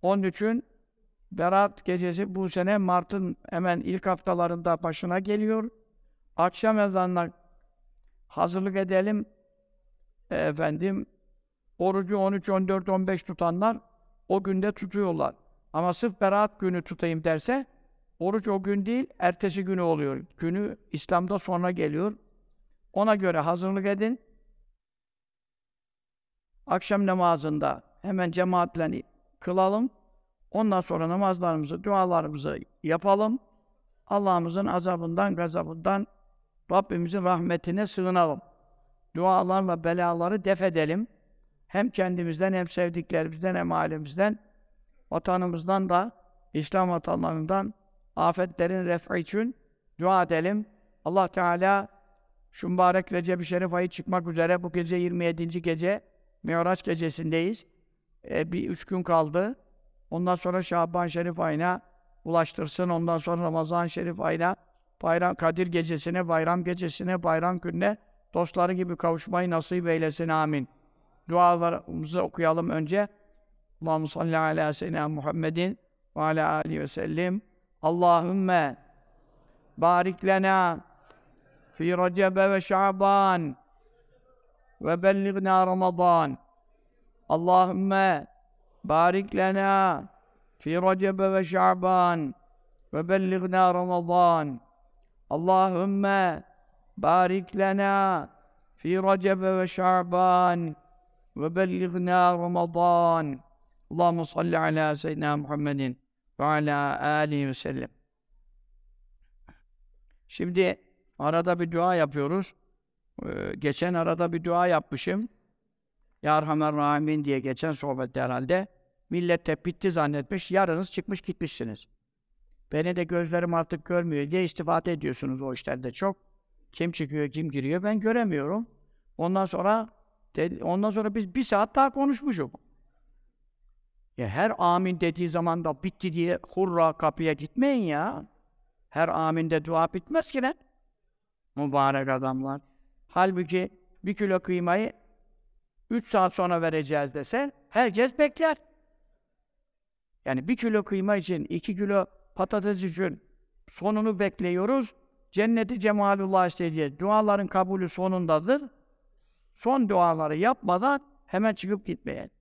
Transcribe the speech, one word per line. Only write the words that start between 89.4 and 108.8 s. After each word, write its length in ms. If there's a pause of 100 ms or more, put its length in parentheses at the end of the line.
في 200
رجب 420
وشعبان 1120 (600)
وبلغنا 800
رمضان. 760 (840)
اللهم 720 (920)
بارك 580
لنا 720 (480)
في 220
رجب 440
وشعبان 1300 (640)
وبلغنا 960
رمضان. 1080 (540)
اللهم 320
صل 300
على 400
سيدنا 420
محمد 720 (340)
ve 40
alâ 560
âlihi 480
ve 60
sellem. 340 (2500)